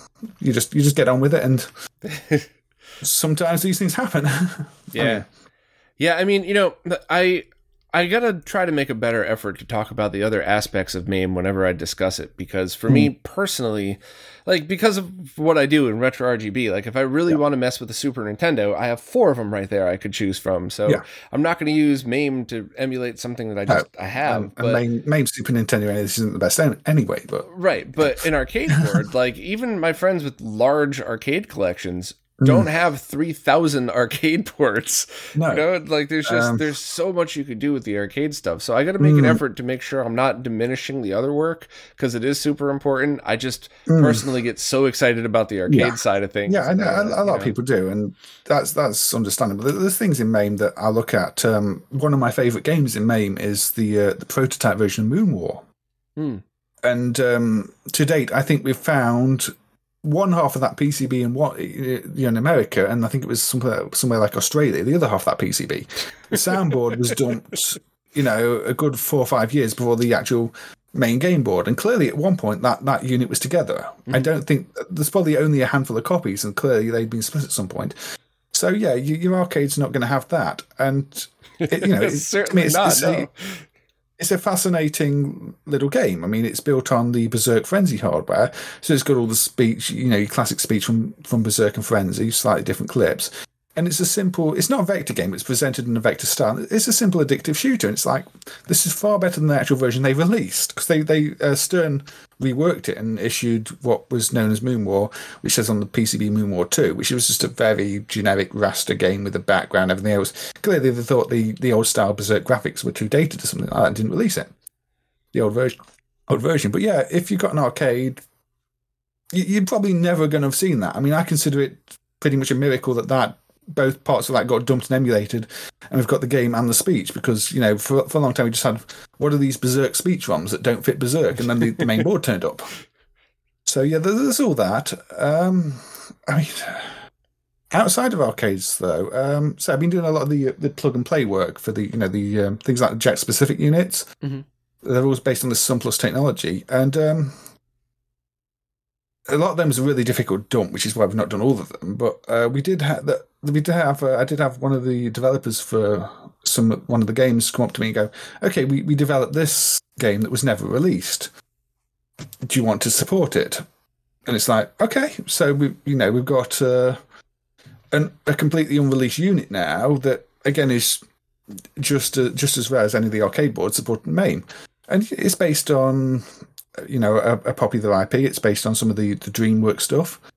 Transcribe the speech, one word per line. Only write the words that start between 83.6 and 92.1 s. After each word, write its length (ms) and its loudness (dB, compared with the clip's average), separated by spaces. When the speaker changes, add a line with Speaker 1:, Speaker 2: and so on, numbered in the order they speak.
Speaker 1:
it's 120 -2
a 80 2
fascinating 1160 0
little 240 0
game. 340 0
I 20 -4
mean, 200 0
it's 140 -4
built 300 0
on 220 2
the 140 2
Berserk 400 2
Frenzy 320 2
hardware, 520 0
so 140 0
it's 80 2
got 160 2
all 80 0
the 100 -2
speech, 540 0
you 180 -2
know, 80 4
your 120 0
classic 300 -2
speech 280 0
from, 260 0
from 180 0
Berserk 340 2
and 80 -4
Frenzy, 460 0